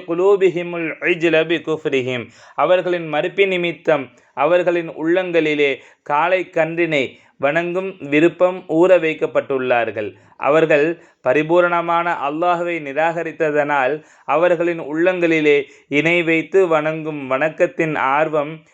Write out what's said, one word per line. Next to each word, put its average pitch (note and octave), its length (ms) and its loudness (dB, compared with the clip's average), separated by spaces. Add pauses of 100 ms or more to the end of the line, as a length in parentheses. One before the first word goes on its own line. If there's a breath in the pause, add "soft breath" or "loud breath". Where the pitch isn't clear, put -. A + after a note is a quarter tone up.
قُلُوبِهِمُ F3 680 0
الْعِجْلَ D#3+ 600 -2 (100)
بِكُفْرِهِمْ. C#3+ 760 -4 (320 loud breath)
அவர்களின் E3+ 540 0
மறுப்பின் F3 400 0
நிமித்தம் E3+ 560 -2 (300 soft breath)
அவர்களின் E3+ 600 0
உள்ளங்களிலே D#3+ 760 0 (320 loud breath)
காளை F3 480 0
கன்றினை E3 540 0 (340 soft breath)
வணங்கும் E3+ 600 -2
விருப்பம் E3+ 600 2 (100)
ஊற E3+ 300 4
வைக்கப்பட்டுள்ளார்கள். B2+ 1120 -2 (280 soft breath)
அவர்கள் D#3 500 2 (360 soft breath)
பரிபூரணமான E3+ 840 2 (180)
அல்லாஹ்வை E3+ 560 -2
நிராகரித்ததனால் D3 1120 -2 (300 soft breath)
அவர்களின் E3+ 540 0
உள்ளங்களிலே D#3+ 800 2 (320 loud breath)
இணை E3 340 2
வைத்து E3 460 2
வணங்கும் D#3 600 -4
வணக்கத்தின் D#3 680 0
ஆர்வம் D3 560 -2 (220 soft breath)